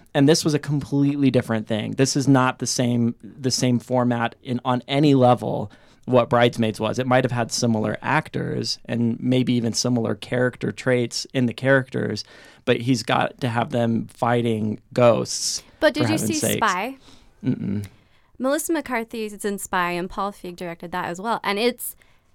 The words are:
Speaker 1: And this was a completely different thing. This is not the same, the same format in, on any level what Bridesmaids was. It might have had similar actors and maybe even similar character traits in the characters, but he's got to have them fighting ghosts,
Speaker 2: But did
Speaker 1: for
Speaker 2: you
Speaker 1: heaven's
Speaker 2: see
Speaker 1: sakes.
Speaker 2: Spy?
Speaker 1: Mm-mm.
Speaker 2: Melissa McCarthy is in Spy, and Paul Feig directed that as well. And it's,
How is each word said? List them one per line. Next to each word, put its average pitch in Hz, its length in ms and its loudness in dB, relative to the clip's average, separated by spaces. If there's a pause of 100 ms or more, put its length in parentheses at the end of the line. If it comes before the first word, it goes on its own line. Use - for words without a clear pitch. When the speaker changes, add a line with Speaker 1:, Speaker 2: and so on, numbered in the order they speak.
(140)
Speaker 1:
And 139 140 6
this 170 160 4
was 151 100 2
a 147 40 2
completely 143 720 0
different 117 360 0
thing. 110 260 -4
This 131 240 2
is 135 120 0
not 127 320 4
the 123 60 -4
same, 120 560 0
the 123 280 -6
same 123 280 2
format 120 640 0
in, 127 220 -4
on 127 240 0
any 139 260 4
level 123 560 4 (360)
what 123 240 4
Bridesmaids 120 500 2
was. 107 180 -2
It 127 80 -2
might 127 180 4
have 123 80 0
had 120 200 -2
similar 110 480 0
actors 131 840 -4
and 117 340 -2
maybe 127 340 0
even 117 180 0
similar 113 420 -2
character - 580 -4
traits 123 600 -2
in 127 120 2
the 117 80 -2
characters, 131 680 0 (400)
but 123 160 0
he's 120 220 0
got - 380 -2
to 131 80 -2
have 117 220 -2
them 117 360 0
fighting 117 760 -2 (140)
ghosts, - 680 2 (180)
Speaker 2:
But 311 140 4
did 302 100 0
Speaker 1:
for - 40 0
Speaker 2:
you 320 100 2
Speaker 1:
heaven's - 120 -2
Speaker 2:
see 330 80 -2
Speaker 1:
sakes. - 180 0
Speaker 2:
Spy? 214 400 -2 (480)
Speaker 1:
Mm-mm. 104 400 -4 (540)
Speaker 2:
Melissa 285 340 -2
McCarthy 240 520 -4
is 208 200 -12
in 202 140 -4
Spy, 180 340 -2
and 175 180 -4
Paul 202 220 -6
Feig 180 240 -14
directed 170 340 -10
that 180 160 -6
as 175 140 -8
well. 220 240 -4
And 202 160 -2
it's, 247 340 -2 (400)